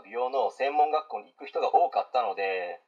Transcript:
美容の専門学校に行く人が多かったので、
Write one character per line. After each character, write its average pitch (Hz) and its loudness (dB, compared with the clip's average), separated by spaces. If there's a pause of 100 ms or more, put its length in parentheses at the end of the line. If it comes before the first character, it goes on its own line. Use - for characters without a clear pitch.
美 98 -20
容 123 -2
の 127 2
専 139 -2
門 151 4
学 156 0
校 107 -8
に - -18
行 - -20
く 139 -14
人 - -6
が - 2
多 - 4
か 101 0
っ - -20
た 127 2
の 104 -2
で、 92 -4